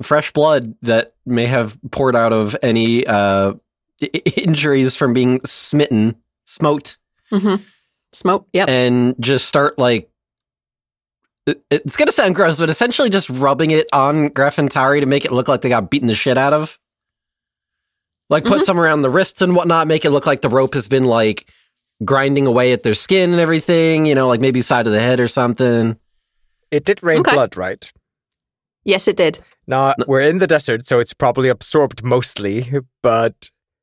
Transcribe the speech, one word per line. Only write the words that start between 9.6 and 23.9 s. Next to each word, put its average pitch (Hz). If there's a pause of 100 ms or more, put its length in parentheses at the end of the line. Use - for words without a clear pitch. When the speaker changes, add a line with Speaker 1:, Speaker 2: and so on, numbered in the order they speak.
Speaker 1:
like, 120 (1400)
it, -
it's 147
gonna 302
sound 196
gross, 165
but 165
essentially 240
just 190
rubbing 139
it 156
on 147
Graf 139
and 143
Tari 139
to 143
make 139
it 127
look 123
like 131
they 127
got 113
beaten 139
the 113
shit 127
out 139
of. 156 (1500)
Like, 151
put 233
Speaker 2:
Mm-hmm. -
Speaker 1:
some 180
around 156
the 135
wrists 180
and 180
whatnot, 170
make 160
it 147
look 143
like 139
the 139
rope 131
has 117
been, 131
like, 113 (560)
grinding 139
away 127
at 120
their 110
skin 180
and 175
everything, 160